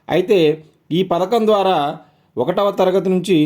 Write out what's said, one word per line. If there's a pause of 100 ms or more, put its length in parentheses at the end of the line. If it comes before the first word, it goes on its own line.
(140)
అయితే (600)
ఈ (100)
పథకం
ద్వారా (580)
ఒకటవ (120)
తరగతి
నుంచి